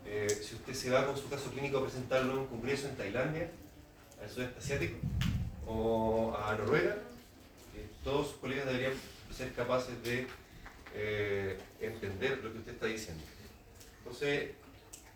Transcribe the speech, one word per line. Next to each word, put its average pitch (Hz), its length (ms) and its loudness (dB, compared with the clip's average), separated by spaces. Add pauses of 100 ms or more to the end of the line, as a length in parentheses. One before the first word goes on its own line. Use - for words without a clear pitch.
Eh, 104 240 0
si 104 240 -2
usted 127 180 -8
se 127 180 -2
va 131 160 8
con 139 100 2
su - 120 -4
caso - 220 -2
clínico 135 280 0
a 127 40 4
presentarlo 127 500 4
en 135 60 2
un 135 80 0
congreso 131 420 0
en 123 80 -4
Tailandia, 127 540 0 (720)
al 107 80 -8
sudeste 127 280 -4
asiático, 143 380 0 (720)
o 113 720 4
a 107 200 2
Noruega, 147 380 6 (800)
eh, - 120 -8 (160)
todos 139 260 2
sus - 100 -8
colegas 135 280 0
deberían 131 260 2 (440)
ser 127 160 -4
capaces 123 500 0
de, 123 240 2 (680)
eh, 104 640 2 (220)
entender 113 600 0
lo 110 100 -6
que 113 60 -8
usted 117 140 -10
está 117 140 -4
diciendo. 90 360 -4 (760)
Entonces, - 540 0 (640)